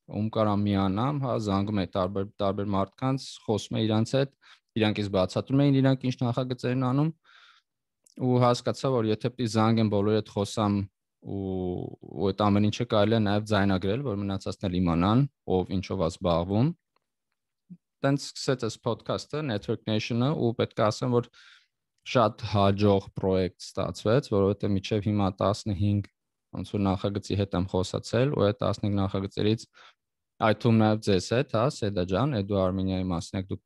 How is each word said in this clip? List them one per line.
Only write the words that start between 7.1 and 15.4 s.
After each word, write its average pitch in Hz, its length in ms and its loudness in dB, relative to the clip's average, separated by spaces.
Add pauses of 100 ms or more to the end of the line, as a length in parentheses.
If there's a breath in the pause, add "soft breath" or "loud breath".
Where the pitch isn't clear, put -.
ու 123 160 4
հասկացա, 123 520 0
որ 110 160 0
եթե 117 220 -4
պիտի 113 220 -4
զանգեմ 110 360 4
բոլորի 107 260 2
հետ - 200 -8
խոսամ 101 460 0 (340)
ու, 92 800 -6
ու 71 300 -4
այդ 98 160 -2
ամեն 104 240 4
ինչը 120 240 -4
կարելի 107 240 4
է - 80 4
նաև 104 240 0
ձայնագրել, 98 580 2
որ 101 140 -4
մնացածն 98 480 -6
էլ 90 100 -2
իմանան, 92 440 4 (280)